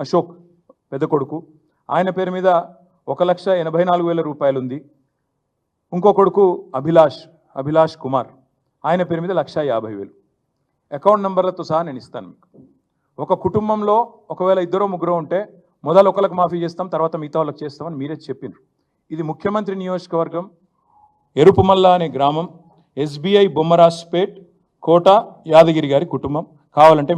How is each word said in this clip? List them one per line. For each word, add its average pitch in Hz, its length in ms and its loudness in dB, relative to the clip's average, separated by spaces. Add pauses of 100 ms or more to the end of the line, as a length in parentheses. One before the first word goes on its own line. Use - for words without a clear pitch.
అశోక్, 170 280 -2 (600)
పెద్ద 139 200 -6
కొడుకు, 147 260 -4 (500)
ఆయన 175 300 -2
పేరు 185 180 -6
మీద 185 120 0 (640)
ఒక 139 180 -4
లక్ష 180 160 -4 (160)
ఎనభై 160 280 -2
నాలుగు 175 200 0
వేల 170 200 -2
రూపాయలు 139 320 -2
ఉంది. 127 160 -10 (1200)
ఇంకో 190 220 4
కొడుకు 196 260 2 (360)
అభిలాష్, 160 420 2 (400)
అభిలాష్ 156 420 0
కుమార్, 131 260 -4 (580)
ఆయన 180 220 -2
పేరు 165 160 -6
మీద 190 140 -6
లక్ష - 160 -10 (160)
యాభై 110 260 -6
వేలు. 98 140 -16 (840)
అకౌంట్ 202 280 0
నెంబర్లతో 185 420 -4
సహా 160 200 -2
నేను 127 140 -14
ఇస్తాను 101 300 -18
మీకు. - 140 -20 (720)
ఒక 151 160 -2 (100)
కుటుంబంలో 208 500 -2 (380)
ఒకవేళ 185 340 0
ఇద్దరో 190 260 -2
ముగ్గురో 175 300 -4
ఉంటే 175 160 -6 (480)
మొదలు 185 240 6
ఒకళ్ళకి 190 280 -2
మాఫీ 175 260 -2
చేస్తాం, 170 300 -8
తర్వాత 160 280 -2
మిగతా 151 180 -6
వాళ్ళకి 151 220 -6
చేస్తామని 147 380 -12
మీరే 151 160 -10 (100)
చెప్పిండ్రు. 127 340 -14 (540)
ఇది 160 160 -8
ముఖ్యమంత్రి 202 520 -8
నియోజకవర్గం 175 640 -6 (1000)
ఎరుపుమల్ల 190 440 6 (100)
అనే 170 100 -2 (100)
గ్రామం, 147 300 0 (580)
ఎస్బీఐ 175 420 2 (100)
బొమ్మరాజ్పేట్, 170 760 2 (520)
కోట 170 220 4 (440)
యాదగిరి 160 400 6
గారి 147 220 0
కుటుంబం. 139 300 -6 (320)
కావాలంటే 151 420 6